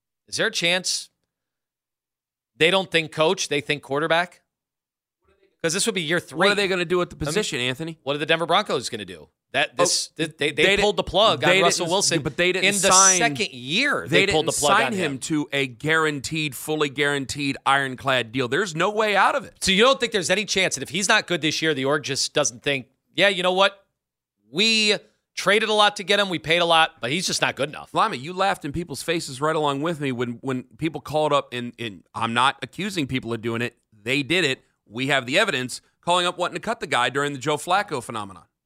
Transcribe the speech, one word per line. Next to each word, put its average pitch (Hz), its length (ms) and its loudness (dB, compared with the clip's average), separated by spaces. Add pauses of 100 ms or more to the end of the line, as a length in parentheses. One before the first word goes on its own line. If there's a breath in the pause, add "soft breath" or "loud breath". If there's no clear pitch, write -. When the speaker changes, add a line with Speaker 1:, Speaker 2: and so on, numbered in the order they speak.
(280)
Speaker 1:
is - 80 -10
there 196 120 0
a 220 40 -4
chance 180 560 -2 (1500)
they 156 140 4
don't 190 200 0
think 160 220 -2
coach, 170 360 0
they 147 140 -2
think 147 200 -4
quarterback? 165 600 -2 (1200)
'Cause 165 100 0
this 190 140 -2
would 220 80 -2
be 185 80 -2
year 160 180 0
three. 143 180 -14
Speaker 2:
What 190 100 4
are 202 60 4
they 202 140 0
gonna 180 160 -2
do 175 160 0
at 175 80 -2
the - 80 -16
Speaker 1:
I - 40 -14
mean, 151 60 -4
Speaker 2:
position, 160 340 -2
Anthony? 131 420 -4
Speaker 1:
what 139 120 -2
are 147 40 -4
the 151 80 -4
Denver 165 200 2
Broncos 170 440 0
gonna 104 140 -10
do? 82 240 -18 (240)
That, 139 260 0
Speaker 2:
Oh, 175 60 6
Speaker 1:
this, - 240 -2
th-, 156 280 -6
they, 151 140 0
they 151 160 2
Speaker 2:
they 196 100 4
di-, 196 60 2
Speaker 1:
pulled 202 140 2
the 185 60 -2
plug 175 400 2
on 156 80 4
Speaker 2:
they 190 120 4
Speaker 1:
Russell 175 240 2
Speaker 2:
didn't, 165 60 -2
Speaker 1:
Wilson 180 300 0
Speaker 2:
but 147 140 -6
they 175 160 2
didn't 185 140 0
Speaker 1:
in 202 80 4
the 190 180 4
Speaker 2:
sign, 190 260 8
Speaker 1:
second 143 340 0
year. 143 540 -2
Speaker 2:
they 143 200 2
Speaker 1:
They 202 60 0
pulled 156 140 2
Speaker 2:
didn't 139 100 -2
Speaker 1:
the - 40 -2
plug 147 120 4
Speaker 2:
sign 214 140 4
Speaker 1:
on 220 60 -2
Speaker 2:
him 175 200 -2
Speaker 1:
him. 131 60 -8
Speaker 2:
to 151 340 -4
a 139 140 0
guaranteed, 151 880 -2
fully 156 340 -2
guaranteed, 139 760 -2
ironclad 131 680 0
deal. 127 160 -2
There's 165 280 -2
no 180 140 2
way 214 260 0
out 208 180 4
of 254 100 -4
it. - 160 -20
Speaker 1:
So 190 120 0
you 190 100 4
don't 269 160 4
think 233 140 -2
there's 175 180 -2
any 202 140 0
chance 185 300 0
that 131 80 -8
if - 80 -12
he's 180 180 -4
not 220 180 4
good 175 140 -2
this 151 220 -2
year, 160 120 2
the 131 100 -4
org 143 180 0
just 127 320 -4
doesn't 127 280 0
think, 139 260 -4 (260)
"Yeah, 185 140 4
you 180 140 0
know 180 100 2
what? 196 340 2 (640)
We 214 460 2 (380)
traded 208 340 2
a 214 60 2
lot 208 220 4
to 202 80 -10
get 202 160 2
him. 202 80 0
We 170 100 -4
paid 160 200 2
a 170 80 2
lot, 160 340 4
but 120 100 -4
he's 170 160 -2
just - 140 -2
not 131 160 0
good 147 140 -2
enough." - 240 -16
Speaker 2:
Lima, 185 220 0
you 147 180 -10
laughed 185 300 0
in 147 80 -6
people's 151 300 -8
faces 160 380 -4
right 156 160 2
along 143 240 0
with 156 200 -4
me 139 120 -2
when, 120 300 -4
when 127 220 -4 (120)
people 151 240 -6
called 151 320 0
up, 135 220 0
and, 120 240 -8
and 107 260 -10 (100)
I'm 113 200 -2
not 127 280 2
accusing 175 440 -6
people 123 260 -6
of 113 80 -4
doing 113 220 -2
it. 120 140 -6 (160)
They 120 300 -4
did 165 220 0
it. 131 180 -2 (260)
We 120 200 -6
have 139 180 2
the 139 120 0
evidence, 147 420 -2 (200)
calling 175 260 0
up 175 100 -4
wanting 175 200 -4
to 170 40 -6
cut 226 200 -6
the 208 60 -8
guy 127 220 2
during 143 240 -2
the 135 80 -10
Joe 151 160 -2
Flacco 175 460 -2
phenomenon. 101 420 -12 (220)